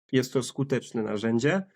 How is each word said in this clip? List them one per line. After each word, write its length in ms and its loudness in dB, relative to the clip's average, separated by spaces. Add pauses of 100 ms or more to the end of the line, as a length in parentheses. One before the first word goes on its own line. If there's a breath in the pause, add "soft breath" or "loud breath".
(120)
jest 220 2
to 100 2
skuteczne 600 -4
narzędzie. 580 0 (140)